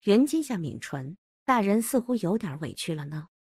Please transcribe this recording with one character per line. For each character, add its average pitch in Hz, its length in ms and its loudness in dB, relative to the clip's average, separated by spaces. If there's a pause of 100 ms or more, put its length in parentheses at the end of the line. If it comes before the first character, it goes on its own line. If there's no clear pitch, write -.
袁 220 200 8
今 320 160 0
夏 262 160 -4
抿 151 220 -6
唇， 139 380 -8 (280)
大 247 160 4
人 202 200 4
似 233 180 0
乎 247 160 -2
有 196 200 0
点 151 260 -4
委 156 120 -6
屈 - 220 -6
了 147 100 -8
呢， 151 220 -10 (140)